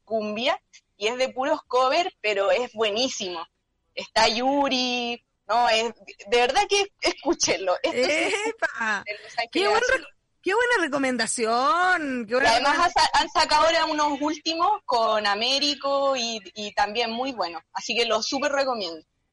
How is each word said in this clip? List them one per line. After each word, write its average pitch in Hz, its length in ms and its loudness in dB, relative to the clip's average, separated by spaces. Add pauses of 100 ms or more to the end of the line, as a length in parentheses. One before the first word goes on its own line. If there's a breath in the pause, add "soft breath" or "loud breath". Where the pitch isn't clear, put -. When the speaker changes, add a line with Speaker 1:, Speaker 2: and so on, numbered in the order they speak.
Speaker 1:
cumbia 220 560 -2 (340 loud breath)
y 202 120 -4
es 247 100 -4
de 262 120 0
puros 277 380 -2
covers, 277 540 2
pero 196 300 0
es 233 220 0
buenísimo. 214 680 -2 (520)
Está 214 340 2
Yuri, 247 920 0 (280)
no, 240 180 4
es, 226 260 2 (340)
de 240 100 2
verdad 254 320 4
que 392 320 0
escúchenlo. - 720 0 (100)
Esto 233 240 0
sí - 60 2
es 330 200 0 (140)
Speaker 2:
¡Epa! 453 200 -4 (100)
Speaker 1:
cumbia 214 260 -2 (140)
de - 60 -20
Los - 100 -18
Ángeles 233 180 -4
Speaker 2:
Qué 370 160 0
buen 415 160 2
Speaker 1:
Azules. 508 180 0
Speaker 2:
re-, - 60 -16 (340)
qué 370 140 -2
buena 480 300 2
recomendación, 262 1400 0
qué 202 100 -10
buena 254 140 4
Speaker 1:
Y - 40 6
además 254 240 2
Speaker 2:
recomendación. 339 80 4
Speaker 1:
han 359 60 2
sa-, - 180 2 (100)
han 330 100 0 (120)
sacado 302 240 4
ahora 320 220 4
unos 294 340 0
últimos 320 500 0 (140)
con 220 420 2
Américo 277 880 0
y, 233 240 -6 (160)
y 208 180 -10
también 214 380 -2
muy 254 220 -4
buenos. 170 280 -6 (120)
Así 190 200 -6
que 233 120 0
los 226 200 0
súper 277 280 -2
recomiendo. 226 520 -4 (280)